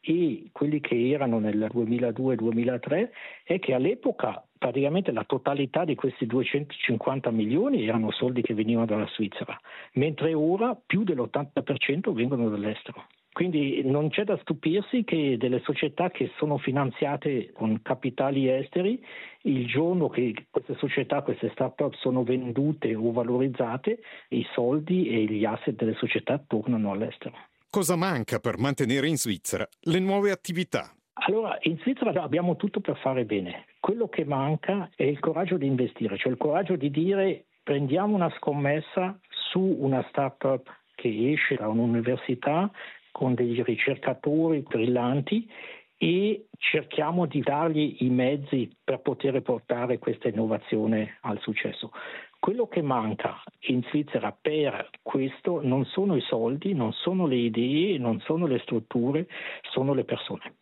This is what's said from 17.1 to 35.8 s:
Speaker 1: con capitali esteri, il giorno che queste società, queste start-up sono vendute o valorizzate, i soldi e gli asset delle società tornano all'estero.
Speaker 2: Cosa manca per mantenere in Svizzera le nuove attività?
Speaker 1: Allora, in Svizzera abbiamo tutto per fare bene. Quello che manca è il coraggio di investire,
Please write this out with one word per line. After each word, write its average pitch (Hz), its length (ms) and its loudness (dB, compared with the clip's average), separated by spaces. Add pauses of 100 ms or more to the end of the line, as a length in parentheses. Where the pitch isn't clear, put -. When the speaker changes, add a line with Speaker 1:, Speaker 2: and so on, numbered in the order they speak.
Speaker 1:
con 110 300 0
capitali 135 680 0
esteri, 180 500 0 (420)
il 131 260 2
giorno 160 400 2
che 120 260 0 (160)
queste - 260 -2
società, 139 460 0
queste 127 300 -2
start-up 131 460 0
sono 127 260 2
vendute 127 720 0
o 117 160 2
valorizzate, 123 880 0 (300)
i 123 140 0 (100)
soldi 151 540 2
e 113 180 2
gli 107 180 0
asset 113 320 -2
delle 110 180 0
società 123 500 -2
tornano 110 460 0
all'estero. 104 460 -6 (340)
Speaker 2:
Cosa 180 240 2
manca 160 460 0
per - 180 -2
mantenere 135 480 2
in 160 100 2
Svizzera 98 520 -2 (140)
le 170 180 2
nuove 196 320 2
attività? 170 600 -4 (200)
Speaker 1:
Allora, 214 500 -2
in 160 160 0
Svizzera 247 420 0
abbiamo 175 360 0
tutto 208 240 -2
per 147 180 -4
fare 131 260 0
bene. 95 420 -4 (120)
Quello 220 300 0
che - 160 -2
manca 151 720 0
è - 80 0
il 139 160 0
coraggio 170 380 0
di 139 80 0
investire, 113 520 0